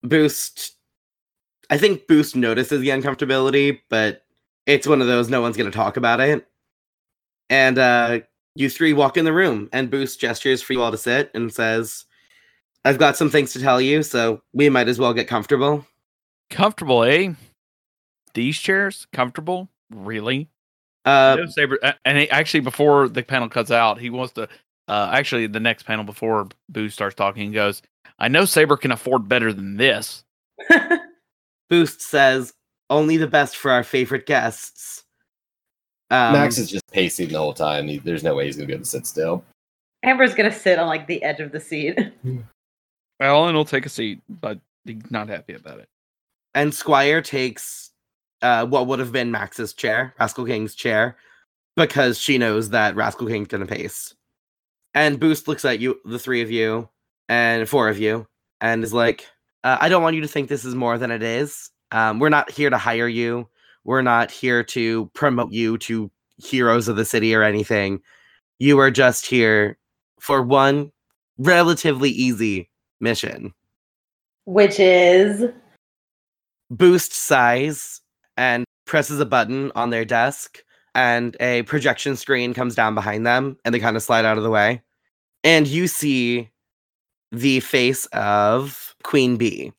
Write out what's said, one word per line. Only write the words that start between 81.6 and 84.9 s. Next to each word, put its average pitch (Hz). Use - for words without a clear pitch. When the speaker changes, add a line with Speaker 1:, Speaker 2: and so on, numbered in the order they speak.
Speaker 1:
projection 139
screen 123
comes 123
down 110
behind 107
them, 131
and 117
they 120
kinda 113
slide 113
out 110
of 110
the 113
way. 110